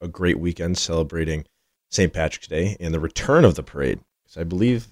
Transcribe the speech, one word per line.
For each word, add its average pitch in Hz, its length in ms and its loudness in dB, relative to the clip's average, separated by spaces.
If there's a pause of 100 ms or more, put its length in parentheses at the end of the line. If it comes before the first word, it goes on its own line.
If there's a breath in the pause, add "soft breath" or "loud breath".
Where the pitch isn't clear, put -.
a 90 60 -10
great 87 300 0
weekend 87 400 -2
celebrating 80 680 -2 (440)
Saint 90 220 2
Patrick's - 360 -4
Day 90 320 -2
and 82 140 -4
the 82 60 -2
return 127 460 4
of 85 100 6
the 78 80 -8
parade. 65 360 -2 (260)
'Cause - 120 -18
I 82 60 -6
believe, 113 480 0